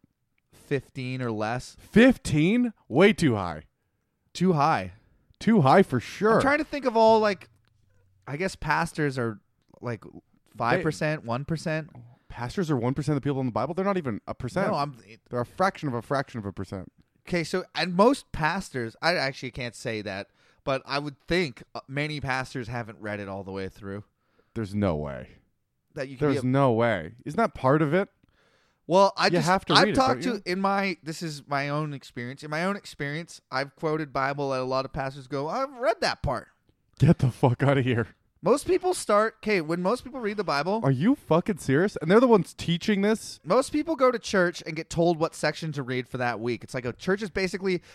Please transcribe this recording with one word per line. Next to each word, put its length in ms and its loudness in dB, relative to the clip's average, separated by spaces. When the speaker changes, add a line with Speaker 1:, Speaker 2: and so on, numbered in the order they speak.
Speaker 1:
Fifteen 720 -8
or 80 -4
less. 480 -6
Speaker 2:
Fifteen? 920 4
Way 240 6
too 240 2
high. 260 -6
Speaker 1:
Too 200 2
high. 380 0
Speaker 2:
Too 220 4
high 240 8
for 160 0
sure. 360 0
Speaker 1:
I'm 60 4
trying 160 2
to 60 -2
think 220 -8
of 100 0
all, 240 6
like, 280 -2
I 100 -8
guess 200 -4
pastors 600 -2
are, 220 -4
like, 220 -8
five 260 0
percent, 420 -4
one 200 -6
percent. 460 -6
Speaker 2:
Pastors 420 -6
are 60 2
one 180 0
percent 220 -2
of 60 -2
the 60 -2
people 120 -2
in 60 -2
the 60 -4
Bible. 220 -2
They're 100 -2
not 120 0
even 300 -4
a 80 -8
percent. 380 -4
Speaker 1:
No, 40 -2
I'm 200 -4
Speaker 2:
They're 100 -2
a 60 -4
fraction 420 -2
of 60 -4
a 80 -4
fraction 380 -4
of 60 -10
a 60 -6
percent. 380 -10
Speaker 1:
Okay, 160 -2
so, 200 -4
and 180 -2
most 380 4
pastors, 680 -4
I 140 2
actually 380 -4
can't 220 -10
say 280 -6
that, 260 -8
but 200 -2
I 140 -4
would 180 -6
think, 340 -2
uh, 120 -8
many 340 -6
pastors 480 -4
haven't 320 -8
read 200 -6
it 80 -8
all 160 -8
the 80 -10
way 160 -6
through. 360 -12
Speaker 2:
There's 200 -4
no 220 2
way. 320 -8
Speaker 1:
That 140 -8
you 80 -14
can 120 0
be 60 2
Speaker 2:
There's 100 -2
Speaker 1:
a 20 0
Speaker 2:
no 260 4
way. 400 0
Isn't 140 -8
that 160 0
part 280 4
of 120 2
it? 140 0
Speaker 1:
Well, 280 6
I 80 0
Speaker 2:
You 80 4
Speaker 1:
just, 160 2
Speaker 2:
have 160 2
to 100 2
Speaker 1:
I've 100 8
Speaker 2:
read 60 4
it, 60 -2
Speaker 1:
talked 260 2
Speaker 2:
don't 120 -2
Speaker 1:
to, 40 -6
Speaker 2:
you? 40 -4
Speaker 1:
in 80 -2
my, 420 0
this 180 -10
is 280 -8
my 200 -2
own 240 -4
experience. 520 -12
In 60 -12
my 140 -4
own 120 -2
experience, 640 -10
I've 240 -6
quoted 380 -4
Bible 400 -2
and 100 -2
a 20 -4
lot 200 -2
of 80 -12
pastors 340 -8
go, 220 -6
"I've 240 -4
read 300 -2
that 200 -2
part." 260 -4
Speaker 2:
Get 180 6
the 140 0
fuck 320 0
outta 180 4
here. 240 0
Speaker 1:
Most 200 2
people 280 0
start, 480 0
okay, 180 0
when 220 -2
most 220 0
people 160 -12
read 160 -4
the 80 -4
Bible 400 0
Speaker 2:
Are 60 4
you 260 4
fucking 420 0
serious? 420 2
And 100 -4
they're 100 10
the 80 6
ones 260 4
teaching 480 -2
this? 420 -2
Speaker 1:
most 280 2
people 240 -2
go 160 4
to 80 -6
church 460 0
and 100 -8
get 120 -8
told 300 2
what 160 -2
section 380 -4
to 100 -6
read 260 -4
for 100 -8
that 200 -2
week. 240 -4
It's 100 -16
like 120 -6
a 80 -4
church 300 -2
is 80 -6
basically, 520 -2